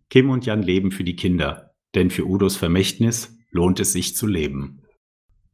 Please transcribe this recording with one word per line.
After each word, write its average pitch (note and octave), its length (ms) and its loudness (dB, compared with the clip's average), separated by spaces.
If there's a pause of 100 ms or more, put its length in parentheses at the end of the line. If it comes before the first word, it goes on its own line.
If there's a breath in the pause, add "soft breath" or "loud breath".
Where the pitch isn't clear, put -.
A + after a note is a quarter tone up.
(120)
Kim C3 200 6
und B2+ 140 -2
Jan G#2+ 180 -2
leben F#2+ 280 2
für F#2 140 -6
die F2 100 -4
Kinder, E2+ 600 -2 (200)
denn F#2 160 4
für - 160 -4
Udos F#2+ 300 0
Vermächtnis F#2+ 840 -2 (120)
lohnt F2+ 280 2
es G2 140 -2
sich - 240 -4
zu A2+ 100 -4
leben. C#2 560 -4 (720)